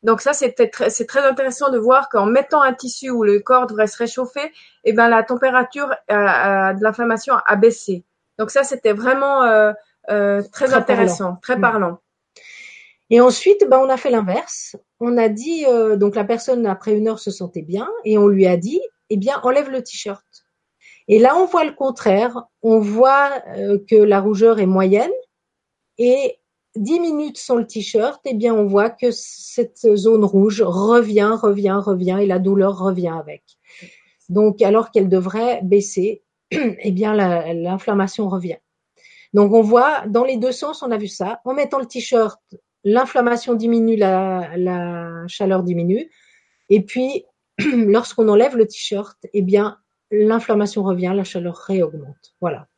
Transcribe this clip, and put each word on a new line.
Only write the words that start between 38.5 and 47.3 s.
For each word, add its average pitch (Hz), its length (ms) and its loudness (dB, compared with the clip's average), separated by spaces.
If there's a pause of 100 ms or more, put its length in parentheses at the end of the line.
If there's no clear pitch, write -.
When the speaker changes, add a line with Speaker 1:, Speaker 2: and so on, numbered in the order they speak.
Speaker 2:
Donc, 202 180 4
on 226 100 6
voit, 240 440 2
dans 233 180 0
les 262 140 -2
deux 247 140 -2
sens, 294 300 -8
on 262 80 -6
a 226 60 -2
vu 208 120 -8
ça. 202 360 -10
En 254 100 -6
mettant 285 240 -4
le 254 80 -6
t-shirt, 226 540 -2 (440)
l'inflammation 240 720 0
diminue, 226 420 0
la, 190 600 -2
la 175 720 -6
chaleur 190 340 -2
diminue. 180 480 -2 (600)
Et 202 120 6
puis, 254 440 -6 (160)